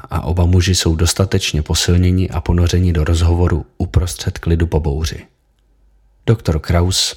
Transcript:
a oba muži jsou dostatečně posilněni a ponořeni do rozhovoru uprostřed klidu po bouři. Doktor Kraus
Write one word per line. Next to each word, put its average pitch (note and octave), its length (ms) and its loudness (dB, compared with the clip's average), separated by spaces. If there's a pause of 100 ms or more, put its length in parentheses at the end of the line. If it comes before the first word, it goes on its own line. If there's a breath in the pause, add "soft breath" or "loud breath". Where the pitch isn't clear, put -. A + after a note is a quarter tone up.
a - 120 -4
oba F2 240 0
muži F2+ 300 2
jsou E2 200 0
dostatečně E2+ 680 0
posilněni F2+ 680 0
a - 120 -4
ponořeni F2 520 2
do E2 100 0
rozhovoru E2+ 600 2 (120)
uprostřed - 600 -2
klidu E2+ 300 0
po E2 120 0
bouři. D2 460 -4 (1000)
Doktor E2+ 340 0
Kraus F2 580 0